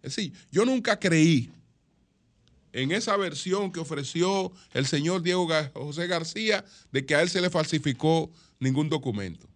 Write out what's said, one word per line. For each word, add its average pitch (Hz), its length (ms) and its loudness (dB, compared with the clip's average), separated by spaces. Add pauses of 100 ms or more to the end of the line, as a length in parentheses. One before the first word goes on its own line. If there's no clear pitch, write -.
Es 139 120 -8
decir, 190 180 -4 (180)
yo 214 140 2
nunca 240 340 0
creí 160 520 4 (1200)
en 135 160 -2
esa 208 260 -2
versión 185 540 -2
que 165 80 -10
ofreció 165 720 -2 (220)
el 135 140 0
señor 165 340 0
Diego 180 240 2
Ga-, 156 300 0
José 147 320 -6
García 185 580 -2 (260)
de 135 140 -2
que 151 80 0
a 147 80 6
él 180 80 2
se 180 100 0
le 180 120 2
falsificó 156 800 0 (280)
ningún 135 300 0
documento. 104 680 -4